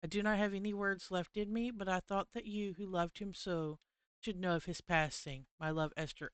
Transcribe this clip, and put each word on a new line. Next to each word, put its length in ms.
I 40
do 160
not 160
have 160
any 200
words 360
left 260
in 160
me, 180
but 180
I 120
thought 340
that 120
you, 300
who 100
loved 320
him 140
so, 460
should 160
know 200
of 80
his 160
passing. 680
My 120
love, 260
Esther. 380